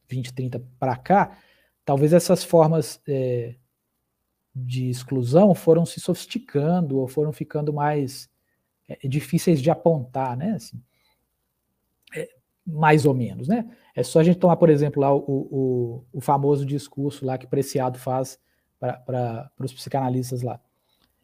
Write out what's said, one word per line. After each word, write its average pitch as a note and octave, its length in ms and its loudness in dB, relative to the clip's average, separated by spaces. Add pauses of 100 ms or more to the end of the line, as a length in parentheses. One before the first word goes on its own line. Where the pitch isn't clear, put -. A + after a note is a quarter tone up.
vinte, B2+ 260 -8
trinta B2+ 300 -8 (160)
pra B2+ 180 -2
cá, F#3 420 2 (460)
talvez C#3 280 4
essas F3 320 4
formas, D#3+ 640 2
é, B2 460 -4 (1000)
de B2+ 360 -6
exclusão C3 640 2
foram E3 320 4
se - 120 -12
sofisticando E3 1000 -2
ou C3 100 -2
foram D3+ 240 -2
ficando D3 400 -6
mais, D3 560 -4 (580)
é, - 220 -10
difíceis D3+ 540 0
de D#3 80 2
apontar, C3 640 -2
né? F3 160 -4
Assim, B2 300 -10 (1300)
é, - 140 -10 (380)
mais D#3 380 4
ou C#3 100 4
menos, A#2+ 340 -6
né? A#3 200 -2 (260)
É - 80 -2
só - 180 2
a D#3 40 6
gente F3 140 4
tomar, E3+ 180 4
por E3 140 6
exemplo, C#3+ 300 2
lá C#3 140 2
o, C#3+ 40 2
o, C3 960 -4
o C#3+ 80 -12
famoso C#3+ 440 2
discurso C#3 640 -6
lá C3 100 -4
que B2+ 100 -16
Preciado C3 520 -4
faz C3 400 -6 (400)
pra, B2+ 160 -6
pra, B2 640 -8
pros C3 160 -10
psicanalistas B2+ 720 -4
lá. A#2+ 180 -8 (640)